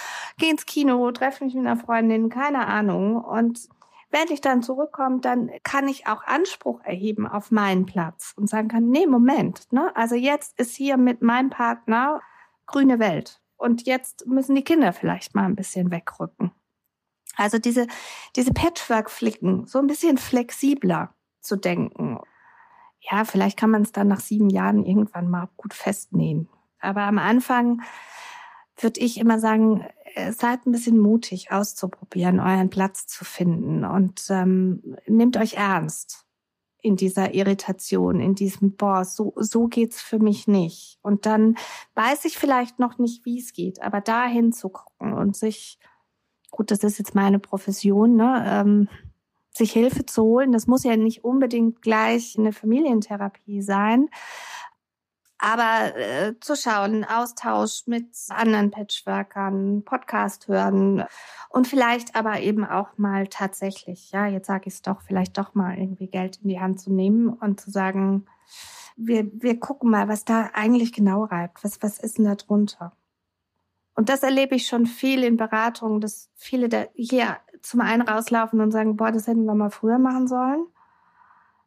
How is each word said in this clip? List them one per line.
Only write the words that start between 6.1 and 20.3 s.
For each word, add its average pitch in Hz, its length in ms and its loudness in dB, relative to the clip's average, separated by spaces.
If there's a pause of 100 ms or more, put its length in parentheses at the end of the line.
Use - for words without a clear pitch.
Anspruch 269 600 -4
erheben 208 440 -4
auf - 240 -6
meinen 196 340 2
Platz - 520 -6
und 208 120 -2
sagen 220 200 -2
kann, 233 200 2
„Nee, 320 180 4
Moment, 254 680 2
ne? 277 220 0
Also 233 200 0
jetzt 277 440 -2
ist 247 160 -4
hier 269 220 0
mit 247 240 4
meinem 247 280 2
Partner 240 720 -2 (440)
grüne 269 340 4
Welt. 190 420 -2 (160)
Und 240 280 0
jetzt - 420 -4
müssen 269 280 2
die 269 80 2
Kinder 277 300 4
vielleicht - 420 -6
mal 196 100 2
ein 185 100 0
bisschen 185 360 -4
wegrücken.“ - 600 -8 (840)
Also 214 200 0
diese, 240 300 0 (480)
diese 254 180 2
Patchwork-Flicken, 220 1120 -2
so - 140 -2
ein 277 80 4
bisschen 294 300 2
flexibler 240 960 0 (280)